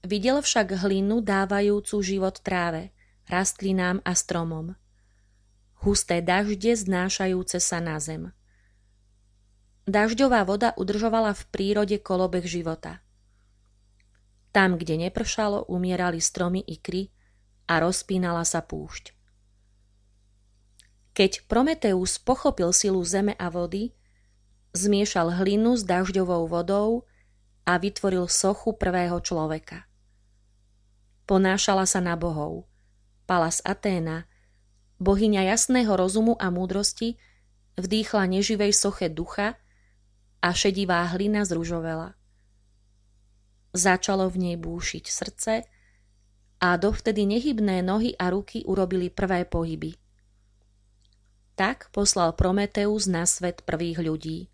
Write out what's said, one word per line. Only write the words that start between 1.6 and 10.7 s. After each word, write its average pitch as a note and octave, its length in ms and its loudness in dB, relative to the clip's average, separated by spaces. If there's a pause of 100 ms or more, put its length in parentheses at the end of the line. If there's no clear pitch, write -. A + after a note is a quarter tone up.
život F#3+ 400 -2
tráve, F3 560 -4 (320)
rastlinám F#3+ 800 0
a F3+ 80 -2
stromom. E3 580 -4 (1080)
Husté F3+ 400 2
dažde G3+ 500 2
znášajúce F#3 880 -2
sa F3 240 -2
na D#3 160 -4
zem. D#3+ 320 -8 (1600)
Dažďová A3+ 600 4
voda G#3 320 2